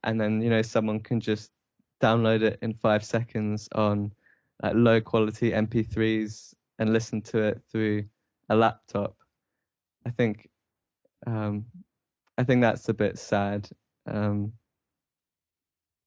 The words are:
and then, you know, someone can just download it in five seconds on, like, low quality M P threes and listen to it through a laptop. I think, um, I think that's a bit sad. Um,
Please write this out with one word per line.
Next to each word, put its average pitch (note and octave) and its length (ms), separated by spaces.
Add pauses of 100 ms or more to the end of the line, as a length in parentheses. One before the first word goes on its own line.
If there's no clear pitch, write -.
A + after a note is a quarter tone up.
and A2 160
then, A2 200
you A#2 100
know, A2+ 120
someone A2 380
can A2+ 200
just G#2+ 300 (500)
download A2+ 420
it A2 200
in A2+ 120
five G#2+ 300
seconds G#2+ 720
on, G#2 380 (500)
like, G2 140
low A2+ 240
quality A2 520
M G#2+ 140
P A2 160
threes A2 720 (240)
and A2 140
listen A2+ 300
to A2 200
it G#2+ 180 (100)
through G#2+ 340 (440)
a G#2+ 80
laptop. - 600 (920)
I A#2+ 40
think, A2 380 (800)
um, G#2+ 380 (720)
I B2+ 80
think B2 160
that's - 280
a A2 60
bit G2+ 240
sad. G2+ 500 (380)
Um, G#2 460 (1500)